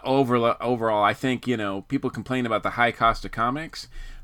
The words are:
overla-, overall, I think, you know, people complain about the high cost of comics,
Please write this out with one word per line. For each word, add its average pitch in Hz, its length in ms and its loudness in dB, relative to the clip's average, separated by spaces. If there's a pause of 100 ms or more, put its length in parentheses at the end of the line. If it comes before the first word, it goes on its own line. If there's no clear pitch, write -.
overla-, 123 560 4
overall, 113 420 2
I 104 100 4
think, 123 340 -2
you 120 100 0
know, 98 240 -4
people 131 280 -4
complain 127 360 -4
about 107 180 0
the 95 80 0
high 120 200 2
cost 113 340 2
of 95 60 -10
comics, 127 560 -4 (360)